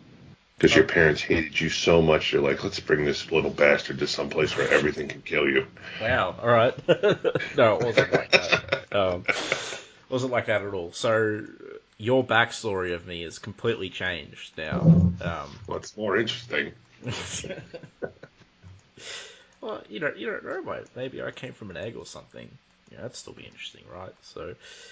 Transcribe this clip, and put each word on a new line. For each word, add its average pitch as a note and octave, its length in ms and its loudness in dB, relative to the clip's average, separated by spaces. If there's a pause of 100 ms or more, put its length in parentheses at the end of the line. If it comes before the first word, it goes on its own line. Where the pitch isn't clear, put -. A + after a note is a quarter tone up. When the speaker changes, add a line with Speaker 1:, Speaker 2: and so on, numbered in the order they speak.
(580)
Speaker 1:
'Cause - 160 6
your D#2 120 8
Speaker 2:
Okay. - 80 -2
Speaker 1:
parents D#2 280 6
hated D#2+ 380 0
you E2 100 0
so E2+ 320 6
much, D#2+ 300 4
you're D2+ 100 4
like, C#2+ 220 0
"Let's - 160 -4
bring D2+ 240 2
this C#2+ 260 -2
little D2 220 2
bastard C#2+ 480 2
to D2 80 0
some D2 220 -4
place D2 260 0
where C#2 140 -2
everything D2 400 2
can - 140 -12
kill D2 260 0
you." C2+ 180 0 (340)
Speaker 2:
Wow, A2 400 0
all A#2 80 0
right. A#2+ 240 6 (140)
<laughs> - 680 0
No, A2+ 180 6
it - 80 0
wasn't A#2 300 2
like - 180 -2
that. - 640 0
Um, F#2 300 0 (840)
wasn't B2+ 240 -2
like A#2 140 0
that G#2+ 160 0
at G2+ 120 -6
all. F2 200 -6
So, A2 500 0 (540)
your B2 260 2
backstory A2 680 0
of E2+ 120 -8
me F2 180 -10
is D#2+ 140 -12
completely G2+ 520 -4
changed F2 680 -8
now. D#2 220 -4
Um, E2+ 880 4
Speaker 1:
Well, E2 120 -6
it's - 180 -14
more G#2 180 -2
interesting. G#2+ 560 -2 (320)
Speaker 2:
<laughs> B2 80 -8 (2500)
Well, A3 240 -8
you G#3+ 100 -12
don't, D#3 160 -4
you G#3 120 -10
don't - 180 -8
know, F#4 160 -8
mate. - 240 -10 (100)
Maybe B2+ 280 -8
I B2+ 80 -6
came C3 220 -14
from G#2 180 -16
an E2 60 -12
egg G2+ 200 -10
or - 80 -14
something. - 420 -18 (440)
Yeah, A1 100 -20
that'd A#2+ 140 -12
still - 180 -16
be - 120 -20
interesting, - 460 -18
right? F#2 300 -14
So - 320 -14 (380)